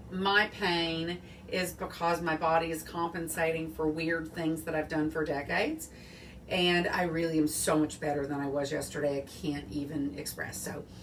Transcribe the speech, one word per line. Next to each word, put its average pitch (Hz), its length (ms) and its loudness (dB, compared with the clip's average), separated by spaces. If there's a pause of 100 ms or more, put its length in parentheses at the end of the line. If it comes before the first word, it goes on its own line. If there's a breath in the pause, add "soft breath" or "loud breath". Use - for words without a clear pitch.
(100)
my 196 380 4
pain 170 680 0 (300 loud breath)
is 180 240 -2
because 170 500 0
my 160 140 2
body 165 340 4
is 156 120 -4
compensating 165 880 -2
for 156 160 0
weird 160 440 0
things 160 300 0
that 156 120 -4
I've 151 140 0
done 156 220 2
for 156 140 0
decades. 170 680 0 (580 loud breath)
And 175 400 4
I 180 160 2
really 165 340 2
am 151 80 6
so 156 320 4
much 151 220 2
better 143 260 0
than 143 140 -2
I 139 60 0
was 139 260 0
yesterday. 143 460 0
I - 240 -8
can't 143 280 -2
even 143 480 -2
express. - 380 -6
So - 280 -6 (180 loud breath)